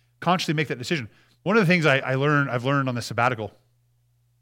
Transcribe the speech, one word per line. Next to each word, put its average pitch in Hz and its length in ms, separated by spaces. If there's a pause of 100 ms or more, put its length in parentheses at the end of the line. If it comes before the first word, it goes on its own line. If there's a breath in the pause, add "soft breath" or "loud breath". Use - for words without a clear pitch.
(200)
consciously 175 360
make 151 140
that 123 100
decision. 123 280 (360 soft breath)
One 196 120
of 233 60
the 175 100
things 170 140
I, 139 140
I 131 160
learned, 143 340
I've 120 160
learned 135 240
on 120 60
this 117 100
sabbatical, 113 480 (880)